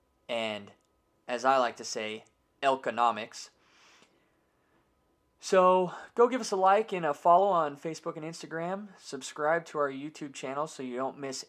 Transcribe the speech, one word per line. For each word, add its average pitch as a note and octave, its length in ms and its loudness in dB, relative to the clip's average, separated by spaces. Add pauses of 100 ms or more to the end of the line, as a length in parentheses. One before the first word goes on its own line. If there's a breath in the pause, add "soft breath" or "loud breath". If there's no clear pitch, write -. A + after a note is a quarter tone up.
(280)
and, A2 420 -6 (560)
as B2 180 -4
I C3+ 140 4
like A#2 180 0
to A#2 80 -14
say, A2 400 -8 (380)
elkonomics. A#2 880 0 (1900 soft breath)
So F#3 520 4 (220 loud breath)
go A#3+ 140 6
give B3 120 -4
us A3 100 -8
a G#3 60 0
like G3 360 4
and F3 140 -2
a D3 80 0
follow F3+ 340 6
on D#3+ 280 0
Facebook D#3+ 400 -10
and D#3 80 -12
Instagram. E3 640 -10 (100)
Subscribe D3+ 680 -4
to - 120 -8
our C#3 120 0
YouTube C#3+ 420 -12
channel C#3 340 -6
so - 160 -12
you B2 140 -8
don't C3+ 240 -6
miss C#3 280 -10